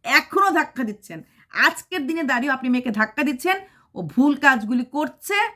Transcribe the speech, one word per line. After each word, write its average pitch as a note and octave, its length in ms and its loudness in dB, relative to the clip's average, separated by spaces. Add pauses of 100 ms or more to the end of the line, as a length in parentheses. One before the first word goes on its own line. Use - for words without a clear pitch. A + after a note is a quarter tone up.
এখনও E4+ 480 2
ধাক্কা D4 340 -2
দিচ্ছেন। G3+ 380 -10 (280)
আজকের D#4 560 -2
দিনে D#4+ 160 -4
দাঁড়িয়েও C4 320 0
আপনি B3+ 140 -4
মেয়েকে B3 220 0
ধাক্কা G#3+ 320 0
দিচ্ছেন, D4+ 340 0 (380)
ও F3+ 80 -8
ভুল C4+ 320 2
কাজগুলি B3 500 2
করছে - 500 -6 (220)